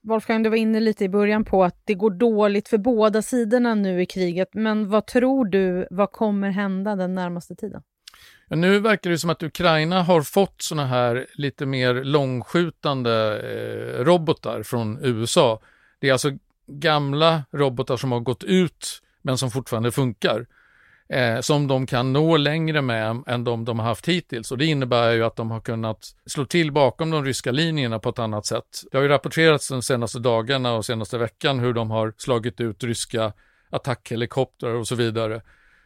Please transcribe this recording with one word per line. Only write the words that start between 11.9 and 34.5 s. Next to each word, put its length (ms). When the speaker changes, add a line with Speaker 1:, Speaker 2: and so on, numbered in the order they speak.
Speaker 2:
långskjutande, 1500
eh, 640
robotar 600
från 380
U 220
S 140
A. 220
Det 100
är 20
alltså 200
gamla 840
robotar 460
som 140
har 80
gått 240
ut 580
men 160
som 140
fortfarande 400
funkar. 540
Eh, 300
som 280
de 180
kan 280
nå 240
längre 440
med 460
än 160
de 220
de 140
har 60
haft 220
hittills. 440
Och 60
det 80
innebär 460
ju 120
att 120
de 160
har 80
kunnat 560
slå 200
till 260
bakom 400
de 140
ryska 260
linjerna 480
på 100
ett 100
annat 260
sätt. 460
Det 60
har 60
ju 40
rapporterats 600
de 120
senaste 380
dagarna 540
och 120
senaste 320
veckan 420
hur 140
de 180
har 260
slagit 440
ut 220
ryska 500
attackhelikoptrar 1040